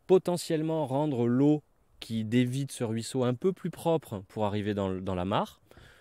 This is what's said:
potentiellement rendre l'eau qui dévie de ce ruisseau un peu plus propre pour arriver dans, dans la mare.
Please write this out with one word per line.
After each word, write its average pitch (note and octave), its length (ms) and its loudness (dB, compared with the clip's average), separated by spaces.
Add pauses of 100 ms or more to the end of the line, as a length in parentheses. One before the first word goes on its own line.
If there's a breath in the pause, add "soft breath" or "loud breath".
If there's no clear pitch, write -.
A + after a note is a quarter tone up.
potentiellement D#3+ 800 2
rendre C3 400 0
l'eau C#3+ 360 4 (380)
qui A2+ 240 -4
dévie B2 400 0
de C3+ 60 -8
ce - 140 -6
ruisseau A2+ 400 -2
un B2 100 2
peu F#3 180 0
plus F3+ 180 -8
propre D#3 580 -2
pour G#2+ 160 -2
arriver G#2 280 0
dans, F#2+ 280 -2
dans F#2+ 160 -4
la F2+ 80 -2
mare. B2 360 -2 (400 loud breath)